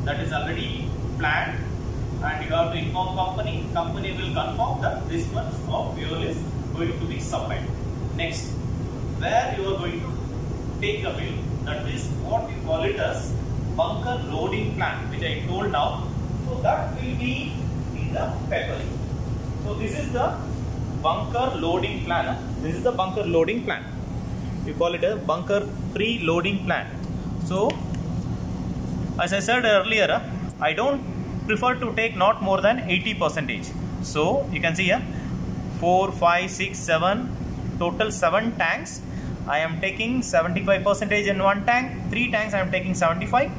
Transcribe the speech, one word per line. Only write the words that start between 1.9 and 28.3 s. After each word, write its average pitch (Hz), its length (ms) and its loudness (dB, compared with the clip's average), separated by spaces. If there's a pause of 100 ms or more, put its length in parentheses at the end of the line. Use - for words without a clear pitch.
and - 200 -2
you - 80 -2
have 165 220 4
to 160 40 0
inform - 380 0
company. - 580 0
Company 170 380 -2
will - 220 -2
confirm - 480 0
that - 260 0
this - 240 0
much - 220 -2 (140)
of - 300 -2
fuel 165 260 -2
is 165 140 -2 (360)
going 165 260 -2
to 330 60 -2
be - 140 -2
supplied. - 440 -2 (520)
Next, 160 340 -2 (680)
where 208 380 2
you 196 160 0
are - 40 0
going - 240 -2
to - 800 -4
take 208 220 0
the 185 100 -2
fuel, - 240 -4 (280)
that - 220 -2
is - 200 -2 (160)
what - 240 0
we - 80 -6 (100)
call 160 180 2
it - 140 0
as - 340 -2 (460)
bunker 247 520 0
loading - 460 0
plan, - 340 -2
which - 140 -4
I 160 240 -2
told 190 240 0
now. 151 360 2 (380)
So - 160 -2
that - 340 2
will 127 200 -2
be - 380 -2 (420)
in - 180 -2
the - 200 -2 (160)
paper. - 300 -2 (840)
So 208 120 -2
this 214 220 -2
is - 140 -2
the 247 260 0 (640)
bunker 240 560 0
loading 170 480 0
plan. 131 320 0 (240)
This 160 140 -2
is - 80 -4
the 247 80 4
bunker 190 320 0
loading 170 400 4
plan. 143 200 -2 (840)
You 151 80 -4
call 170 200 2
it 170 100 0
a 208 120 2
bunker 180 520 0 (260)
pre-loading 190 720 2
plan. 147 220 0 (580)
So 202 260 2 (1500)